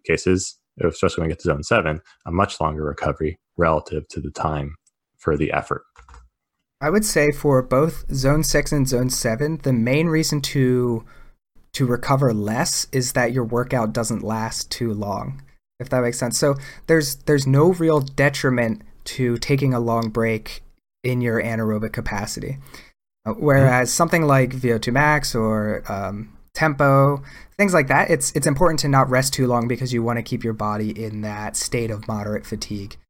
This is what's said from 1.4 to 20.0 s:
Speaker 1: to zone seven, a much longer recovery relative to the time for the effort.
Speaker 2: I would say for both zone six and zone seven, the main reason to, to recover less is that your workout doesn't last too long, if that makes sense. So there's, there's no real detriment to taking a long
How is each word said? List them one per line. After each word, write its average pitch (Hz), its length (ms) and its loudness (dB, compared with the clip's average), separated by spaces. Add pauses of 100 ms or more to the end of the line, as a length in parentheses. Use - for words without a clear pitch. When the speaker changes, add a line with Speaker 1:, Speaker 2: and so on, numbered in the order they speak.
Speaker 1:
to 85 80 -4
zone 73 140 0
seven, 80 380 0 (260)
a 85 60 -8
much 98 280 0
longer 78 220 -2
recovery 76 560 -4 (180)
relative 78 520 0
to - 120 -10
the 73 100 -8
time 76 440 -4 (440)
for 78 180 0
the 76 160 -2
effort. - 300 -4 (1000)
Speaker 2:
I 147 80 -2
would 208 160 2
say 147 260 2
for 143 320 2
both 139 500 0
zone 143 300 2
six 147 300 0
and 139 160 2
zone 127 220 2
seven, 139 520 -2
the 135 100 2
main 127 360 2
reason 156 320 0
to, 127 640 2 (680)
to 135 120 0
recover 123 460 2
less 107 580 -2
is 127 220 -2
that 120 200 2
your 127 120 0
workout 120 480 -2
doesn't 113 320 -2
last 110 460 -6
too 113 240 -4
long, 104 480 -6 (360)
if - 120 -10
that 127 120 0
makes 120 160 -2
sense. 117 200 -2
So 139 180 2 (300)
there's, 156 300 2
there's 139 300 2
no 143 280 6
real 160 260 2
detriment 135 840 0 (220)
to 120 320 -2
taking 139 380 0
a 123 40 0
long 117 300 0